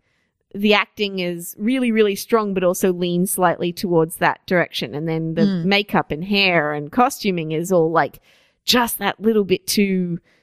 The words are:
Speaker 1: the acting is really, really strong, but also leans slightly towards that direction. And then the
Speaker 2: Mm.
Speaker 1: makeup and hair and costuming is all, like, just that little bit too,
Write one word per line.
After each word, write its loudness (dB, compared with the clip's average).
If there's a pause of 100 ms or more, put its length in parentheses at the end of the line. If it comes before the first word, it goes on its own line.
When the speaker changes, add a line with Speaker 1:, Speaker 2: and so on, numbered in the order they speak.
(540)
Speaker 1:
the 2
acting -2
is -6
really, 0
really 2
strong, -2
but -2
also 2
leans -2
slightly 0
towards 0
that -2
direction. -2
And -6
then -4
the 2
Speaker 2:
Mm. 0
Speaker 1:
makeup 0
and -6
hair 2
and -6
costuming 0
is -2
all, 4
like, 0 (440)
just 0
that -4
little 2
bit -2
too, 0 (240)